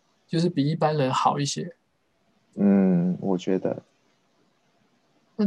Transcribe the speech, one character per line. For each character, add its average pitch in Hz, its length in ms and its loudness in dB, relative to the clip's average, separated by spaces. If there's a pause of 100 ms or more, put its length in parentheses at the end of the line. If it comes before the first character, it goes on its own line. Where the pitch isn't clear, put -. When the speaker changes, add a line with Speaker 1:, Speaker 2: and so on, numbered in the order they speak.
(280)
Speaker 1:
就 165 120 -4
是 175 100 2
比 143 180 0
一 160 80 -2
般 156 220 0
人 131 160 0
好 - 260 0
一 143 60 -2
些。 156 280 -8 (840)
Speaker 2:
嗯， 95 680 2
我 92 160 0
觉 95 200 -2
得。 - 240 -4 (1600)
Speaker 1:
那 214 80 0